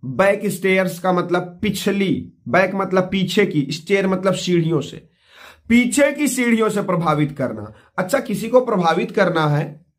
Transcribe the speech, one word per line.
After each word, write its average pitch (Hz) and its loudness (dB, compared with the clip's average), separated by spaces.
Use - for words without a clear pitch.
बैक 190 0
स्टेयर्स 190 0
का 185 0
मतलब 175 -2
पिछली, 196 -2
बैक 185 2
मतलब 185 0
पीछे 190 2
की, 151 -2
स्टेयर 196 0
मतलब 185 0
सीढ़ियों 165 0
से, - -14
पीछे 247 4
की 294 -2
सीढ़ियों 226 2
से 202 -2
प्रभावित 156 0
करना। 110 -6
अच्छा, - 0
किसी 220 -6
को 247 4
प्रभावित 180 0
करना 165 2
है 147 -2